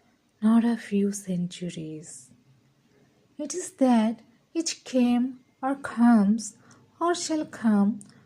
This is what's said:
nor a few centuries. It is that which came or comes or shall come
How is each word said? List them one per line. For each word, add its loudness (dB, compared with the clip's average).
nor 4
a 0
few -2
centuries. -8
It -8
is -10
that 2
which -6
came 0
or -2
comes 2
or 0
shall -4
come 0